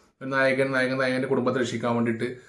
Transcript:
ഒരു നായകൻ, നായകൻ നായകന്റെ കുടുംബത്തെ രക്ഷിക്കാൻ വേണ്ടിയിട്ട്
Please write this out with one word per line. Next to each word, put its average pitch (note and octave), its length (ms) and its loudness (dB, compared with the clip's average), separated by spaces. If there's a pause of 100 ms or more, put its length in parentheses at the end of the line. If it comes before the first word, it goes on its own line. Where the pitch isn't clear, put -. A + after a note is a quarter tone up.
(220)
ഒരു C3+ 40 -12
നായകൻ, C3+ 460 2
നായകൻ B2+ 260 0
നായകന്റെ C3 300 0
കുടുംബത്തെ B2+ 320 0
രക്ഷിക്കാൻ A#2+ 360 0
വേണ്ടിയിട്ട് A#2 400 -2 (140)